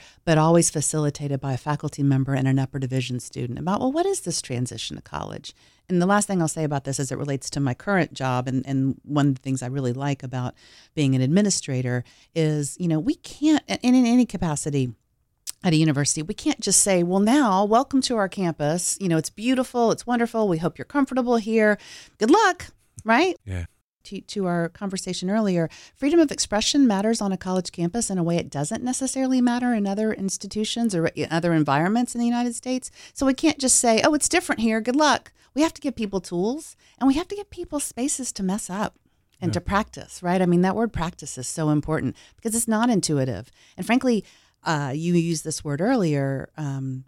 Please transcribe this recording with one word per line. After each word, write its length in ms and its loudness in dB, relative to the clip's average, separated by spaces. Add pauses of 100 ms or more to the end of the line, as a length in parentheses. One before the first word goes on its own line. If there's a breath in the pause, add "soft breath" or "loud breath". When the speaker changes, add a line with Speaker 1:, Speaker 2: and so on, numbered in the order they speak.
(240 loud breath)
Speaker 1:
but 140 4
always 320 6
facilitated 720 -2
by 120 -4
a 60 -2
faculty 440 -4
member 320 2
and 140 2
an 100 4
upper 200 -4
division 420 -4
student 380 -8
about, 220 -2
well, 120 -2
what 140 0
is 140 -2
this 220 -6
transition 540 -6
to 60 -14
college? 520 -10 (340 soft breath)
And 140 2
the 40 2
last 220 2
thing 140 0
I'll 60 0
say 160 -4
about 200 -2
this 160 -6
as 100 -4
it 80 -6
relates 320 -6
to 100 -6
my 120 -2
current 400 0
job, 340 -4
and, 200 -2
and 380 -2
one 240 2
of 80 2
the 40 -12
things 220 -4
I 60 -8
really 260 -4
like 280 -4
about 320 -6 (400 soft breath)
being 200 2
an 80 2
administrator 840 0 (300 soft breath)
is, 440 0
you 100 -2
know, 120 2
we 140 -2
can't, 520 0
and 160 -4
in 240 4
any 200 4
capacity 640 -2 (720)
at 80 2
a 40 4
university, 460 2
we 120 -8
can't 260 -4
just 220 2
say, 200 4
"Well, 180 2
now, 440 4
welcome 380 2
to 140 -2
our 120 0
campus. 720 -2
You 80 -2
know, 80 4
it's 140 0
beautiful, 600 0
it's 160 -2
wonderful. 400 0
We 120 2
hope 180 -2
you're 80 -10
comfortable 520 0
here. 420 2 (400 loud breath)
Good 120 4
luck," 360 4 (380)
right? 320 2 (100)
Speaker 2:
Yeah. 180 -6 (400)
Speaker 1:
To, 160 -12
to 260 -4
our 220 0
conversation 600 -6
earlier, 400 2 (260 loud breath)
freedom 260 4
of 100 4
expression 560 0
matters 340 2
on 120 -2
a 40 -2
college 360 -2
campus 360 -2
in 80 -2
a 60 0
way 140 2
it 120 -2
doesn't 340 -6
necessarily 600 0
matter 320 0
in 120 0
other 280 0
institutions 800 -4
or 140 2
in 220 -4
other 220 2
environments 600 2
in 60 -6
the 60 0
United 280 -2
States. 360 -6 (220 loud breath)
So 140 -2
we 80 4
can't 240 0
just 180 2
say, 280 4
"Oh, 80 6
it's 160 0
different 320 0
here. 220 2
Good 140 0
luck." 360 2 (220 soft breath)
We 80 2
have 120 2
to 60 -20
give 160 -6
people 240 -2
tools, 560 -4 (220 soft breath)
and 100 4
we 60 6
have 140 -2
to 60 -8
give 160 -10
people 300 -8
spaces 520 -6
to 120 -6
mess 260 -4
up 240 -4 (460)
and 80 -2
Speaker 2:
Yeah. 60 -2
Speaker 1:
to 60 0
practice, 600 -4
right? 180 2
I 60 4
mean, 140 4
that 160 2
word 160 -2
practice 440 -8
is 120 -10
so 220 -2
important 440 -2 (220 soft breath)
because 180 -6
it's 140 -2
not 220 2
intuitive. 600 -2 (260 soft breath)
And 80 -8
frankly, 400 2 (380 soft breath)
uh, 320 -2
you 200 0
used 280 2
this 220 -8
word 160 -4
earlier, 760 0
um, 520 -6